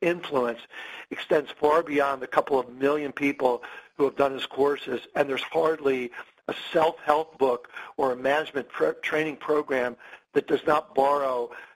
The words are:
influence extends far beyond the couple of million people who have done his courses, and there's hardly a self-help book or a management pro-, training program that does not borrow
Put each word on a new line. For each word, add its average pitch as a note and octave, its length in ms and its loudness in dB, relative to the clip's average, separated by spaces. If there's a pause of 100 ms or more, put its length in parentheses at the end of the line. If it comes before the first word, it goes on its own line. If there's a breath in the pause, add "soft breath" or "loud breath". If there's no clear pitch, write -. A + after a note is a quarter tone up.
influence D3 600 -2 (500 loud breath)
extends D3 400 0
far D3+ 320 4
beyond C#3+ 400 0
the - 40 -8
couple C#3+ 320 2
of B2 120 0
million C#3 420 0
people C3+ 500 0 (340 loud breath)
who C#3+ 80 2
have C3 120 0
done C#3 160 2
his B2+ 140 -8
courses, C3+ 540 -2 (140)
and C#3+ 140 2
there's B2+ 140 -2
hardly C#3 680 0 (380 loud breath)
a - 60 -6 (180)
self-help D#3+ 640 2
book B2+ 320 0 (260 loud breath)
or C3+ 160 2
a B2 40 -6
management C3+ 520 -2
pro-, D#3 260 0
training D#3 420 -2
program C#3+ 600 -2 (360 loud breath)
that - 140 0
does D3+ 200 0
not D3+ 280 2
borrow C3+ 560 0 (260 loud breath)